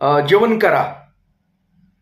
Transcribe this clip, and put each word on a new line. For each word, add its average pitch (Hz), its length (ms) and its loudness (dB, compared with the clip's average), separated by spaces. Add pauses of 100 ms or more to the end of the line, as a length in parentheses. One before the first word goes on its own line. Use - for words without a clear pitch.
अ, 143 200 0
"जेवण 214 380 2
करा, 160 360 -2 (1080)